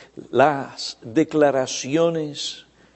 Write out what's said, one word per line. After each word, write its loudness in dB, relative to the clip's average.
las 0
declaraciones 0